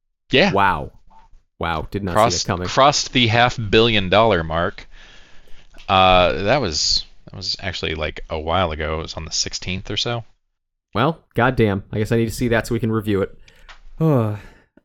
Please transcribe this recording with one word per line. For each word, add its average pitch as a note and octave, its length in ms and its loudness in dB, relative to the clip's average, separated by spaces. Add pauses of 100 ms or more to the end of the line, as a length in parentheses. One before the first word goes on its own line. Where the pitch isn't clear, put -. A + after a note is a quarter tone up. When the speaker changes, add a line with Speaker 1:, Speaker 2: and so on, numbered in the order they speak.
(320)
Speaker 1:
Yeah. F#3 200 4
Speaker 2:
Wow. F#2+ 400 0 (680)
Wow, E2 320 -4
did G2 120 -6
not F2+ 100 -4
Speaker 1:
Crossed, A2 260 2
Speaker 2:
see - 80 -8
that - 0 -
coming. F2+ 200 -2
Speaker 1:
crossed C3+ 460 2
the B2 140 2
half A#2+ 300 2 (120)
billion A2 400 4
dollar G2+ 340 4
mark. E2 420 -4 (1040)
Uh, F#2 460 6 (100)
that A#2+ 160 2
was, E2+ 460 -2 (200)
that - 120 -16
was F#2 240 -8
actually, F2 340 -6
like, D#2 240 -6 (100)
a E2 80 -6
while E2 340 0
ago. D#2 280 -4
It D#2+ 40 -6
was - 100 -12
on E2 100 -10
the D#2+ 80 -14
sixteenth - 580 -6
or G#2 60 -8
so. A#2 300 -6 (680)
Speaker 2:
Well, C#3 300 0 (120)
goddamn. A2+ 480 2 (100)
I G#2+ 60 -4
guess G#2+ 120 -2
I A#2+ 60 2
need A#2 80 0
to A2 60 -4
see B2 180 -4
that A2+ 180 0
so A#2+ 60 -4
we A#2 80 -2
can A2+ 100 -2
review G#2 300 0
it. - 160 -6 (300)
<sighs> - 340 -14
Ugh. A#2+ 360 2 (480)